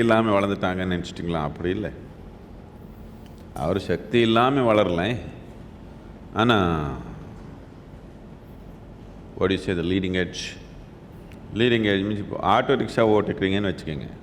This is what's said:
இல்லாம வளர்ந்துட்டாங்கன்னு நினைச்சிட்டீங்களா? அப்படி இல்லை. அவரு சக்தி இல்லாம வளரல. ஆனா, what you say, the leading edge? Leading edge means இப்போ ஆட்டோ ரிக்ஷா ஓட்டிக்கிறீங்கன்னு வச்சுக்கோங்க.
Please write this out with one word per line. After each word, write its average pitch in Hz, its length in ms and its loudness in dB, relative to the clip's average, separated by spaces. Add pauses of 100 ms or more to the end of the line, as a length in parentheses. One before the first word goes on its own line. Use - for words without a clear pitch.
இல்லாம 110 320 6
வளர்ந்துட்டாங்கன்னு 95 600 0
நினைச்சிட்டீங்களா? 85 520 -2
அப்படி 82 300 -4
இல்லை. 95 120 -4 (1700)
அவரு 92 240 2
சக்தி 92 400 2
இல்லாம 127 400 6
வளரல. 98 340 6 (1400)
ஆனா, 117 160 6 (2750)
what 95 180 2
you 87 100 -2
say, 101 140 0
the 82 120 0
leading 92 320 0
edge? - 180 -6 (1200)
Leading 117 300 4
edge 98 160 2
means 104 160 -2
இப்போ - 140 -8 (160)
ஆட்டோ 131 280 4
ரிக்ஷா 113 220 2 (120)
ஓட்டிக்கிறீங்கன்னு 98 560 2
வச்சுக்கோங்க. 73 360 -6 (160)